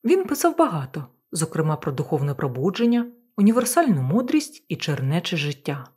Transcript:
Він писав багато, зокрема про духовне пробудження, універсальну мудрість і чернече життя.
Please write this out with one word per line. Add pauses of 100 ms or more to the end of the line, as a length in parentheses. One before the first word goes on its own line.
Він
писав
багато, (260)
зокрема
про
духовне
пробудження, (240)
універсальну
мудрість
і
чернече
життя. (100)